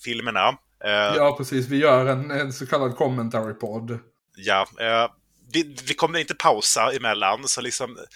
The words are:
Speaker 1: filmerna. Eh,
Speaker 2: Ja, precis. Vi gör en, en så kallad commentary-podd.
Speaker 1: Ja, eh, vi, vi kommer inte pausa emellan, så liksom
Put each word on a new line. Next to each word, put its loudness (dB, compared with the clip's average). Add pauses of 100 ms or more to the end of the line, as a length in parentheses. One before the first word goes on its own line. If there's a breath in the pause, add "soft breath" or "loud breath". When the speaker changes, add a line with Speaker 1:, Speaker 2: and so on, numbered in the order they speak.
Speaker 1:
filmerna. 0 (360)
Eh, -2
Speaker 2:
Ja, 2
precis. -4
Vi -2
gör 6
en, -2
en -4
så -10
kallad 0
commentary-podd. -4 (360)
Speaker 1:
Ja, 2 (120)
eh, 2 (420)
vi, 0 (120)
vi -2
kommer 0
inte -4
pausa 2
emellan, 0
så -2
liksom -6 (180 loud breath)